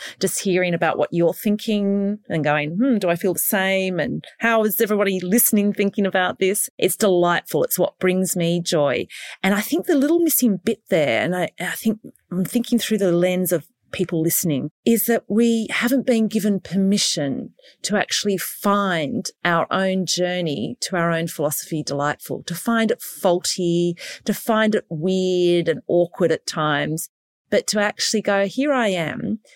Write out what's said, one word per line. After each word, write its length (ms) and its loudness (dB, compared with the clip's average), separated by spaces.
just 220 -2
hearing 320 0
about 240 0
what 140 0
you're 220 2
thinking 920 -2
and 160 -2
going, 320 0
"Hmm, 220 2
do 100 0
I 80 2
feel 160 0
the 80 -4
same? 580 0
And 260 -4
how 260 2
is 160 0
everybody 380 2
listening 540 2
thinking 340 0
about 320 0
this?" 300 0
It's 180 2
delightful. 680 2
It's 140 -4
what 200 0
brings 380 0
me 240 0
joy. 460 0
And 120 2
I 80 -2
think 240 -2
the 100 4
little 240 4
missing 380 2
bit 320 -2
there, 320 2
and 120 0
I, 240 -2
I 140 -6
think 260 -2
I'm 140 -2
thinking 340 0
through 200 0
the 140 2
lens 400 2
of 140 -2
people 280 -2
listening, 480 0
is 220 2
that 220 0
we 420 2
haven't 340 0
been 220 2
given 340 0
permission 880 0
to 140 -2
actually 400 0
find 920 -2
our 260 2
own 340 0
journey 760 -2
to 160 -6
our 160 0
own 160 -2
philosophy 560 -4
delightful, 580 -4
to 120 -8
find 360 0
it 100 -2
faulty, 960 0
to 100 0
find 400 0
it 160 -2
weird 800 0
and 180 0
awkward 460 2
at 140 -4
times, 600 -2
but 200 0
to 120 0
actually 420 0
go, 240 2
"Here 260 0
I 160 2
am, 500 -4